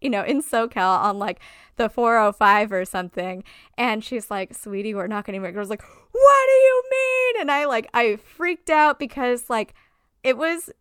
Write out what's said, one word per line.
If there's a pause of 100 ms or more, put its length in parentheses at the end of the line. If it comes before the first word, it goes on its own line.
you
know,
in
SoCal
on,
like, (360)
the
four
oh
five
or
something, (360)
and
she's
like,
"Sweetie,
we're
not
gonna
make
it."
I
was
like, (300)
"What
do
you
mean?"
And
I,
like,
I
freaked
out
because,
like, (500)
it
was (120)